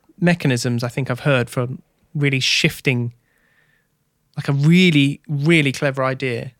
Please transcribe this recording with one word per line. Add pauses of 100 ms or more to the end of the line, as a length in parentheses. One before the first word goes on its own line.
(200)
mechanisms
I
think
I've
heard
for (460)
really
shifting, (1200)
like,
a
really,
really
clever
idea